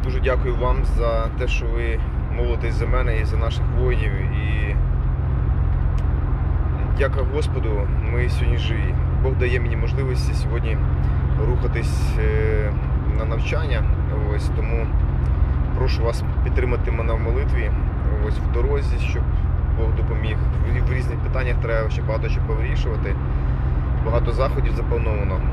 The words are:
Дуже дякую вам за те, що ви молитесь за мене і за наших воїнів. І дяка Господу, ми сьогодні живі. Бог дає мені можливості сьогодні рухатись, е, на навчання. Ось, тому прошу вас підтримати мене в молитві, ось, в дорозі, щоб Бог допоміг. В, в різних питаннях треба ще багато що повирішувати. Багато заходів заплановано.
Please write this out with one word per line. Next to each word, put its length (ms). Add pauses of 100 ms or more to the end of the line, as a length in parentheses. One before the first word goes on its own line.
Дуже 160
дякую 360
вам 280
за 420 (120)
те, 100
що 180
ви 320 (380)
молитесь 380
за 120
мене 340
і 40
за 120
наших 260 (160)
воїнів. 340
І 640 (2250)
дяка 220 (140)
Господу, 540 (240)
ми 160
сьогодні 300
живі. 360 (280)
Бог 140
дає 240
мені 160
можливості 580
сьогодні 420 (720)
рухатись, 680
е, 540 (460)
на 60
навчання. 600 (500)
Ось, 220
тому 300 (920)
прошу 240
вас 220 (200)
підтримати 460
мене 220
в 80
молитві, 500 (580)
ось, 100
в 140
дорозі, 460
щоб 240 (560)
Бог 180
допоміг. 400 (320)
В, 220
в 20
різних 260
питаннях 440
треба 280
ще 120
багато 260
що 120
повирішувати. 720 (920)
Багато 280
заходів 400
заплановано. 680 (120)